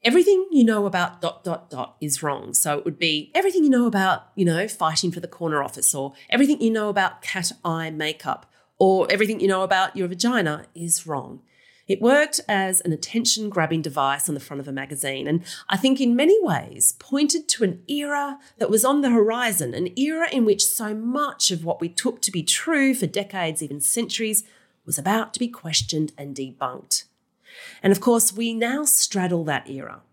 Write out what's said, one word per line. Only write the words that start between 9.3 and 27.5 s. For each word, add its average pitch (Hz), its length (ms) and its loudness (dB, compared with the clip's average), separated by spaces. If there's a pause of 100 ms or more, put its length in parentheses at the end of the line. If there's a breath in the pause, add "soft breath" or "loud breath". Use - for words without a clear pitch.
you 196 80 2
know 190 160 2
about 185 320 0
your 190 100 -2
vagina 180 680 0
is 165 300 -4
wrong." 135 360 -8 (460 soft breath)
It 190 140 -2
worked 294 480 4
as 190 320 0
an 170 140 -2
attention-grabbing 196 880 -2
device 139 440 0
on 151 80 -2
the 139 60 -6
front 139 200 -10
of 139 80 -10
a 139 40 -8
magazine, 135 540 -6
and 170 160 0 (260 loud breath)
I 190 80 -2
think 269 240 2
in 240 160 2
many 370 260 6
ways - 560 0
pointed 294 500 -2
to - 160 0
an 180 220 -2
era 285 520 -4 (180 soft breath)
that - 140 -2
was 220 160 4
on 285 160 4
the 262 80 2
horizon, 226 640 2
an 180 240 -4
era 311 340 0
in 247 140 2
which 208 180 2
so 214 300 -2
much 247 560 -2
of 170 120 -4
what 165 200 -4
we 170 80 -4
took 233 320 -4
to - 80 -2
be 170 120 -4
true 269 520 0
for 190 120 -2
decades, 185 560 -4
even 143 200 -8
centuries, 220 640 -2 (420 soft breath)
was 135 100 -4
about 196 380 0
to - 60 -6
be 240 80 -2
questioned 160 680 -4
and 143 180 -12
debunked. 131 680 -6 (800 loud breath)